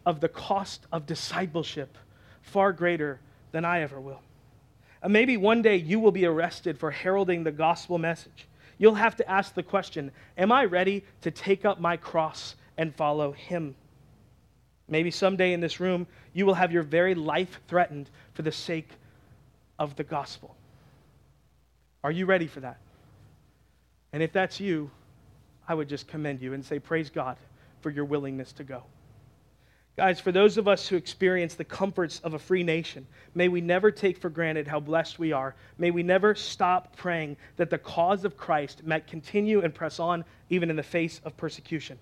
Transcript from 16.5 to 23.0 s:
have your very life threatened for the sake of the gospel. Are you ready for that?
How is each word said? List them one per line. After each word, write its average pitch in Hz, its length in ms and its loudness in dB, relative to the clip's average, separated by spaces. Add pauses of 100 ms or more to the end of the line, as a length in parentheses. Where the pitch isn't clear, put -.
have 180 160 2
your 170 140 2
very 175 320 2
life 160 500 -2
threatened 160 420 0 (260)
for 165 80 -8
the 156 100 -2
sake - 380 -8 (880)
of 143 160 -4
the 151 80 -6
gospel. - 500 -10 (1500)
Are 151 80 -2
you 185 140 -4
ready 180 200 2
for 143 140 -16
that? 123 180 -14 (1300)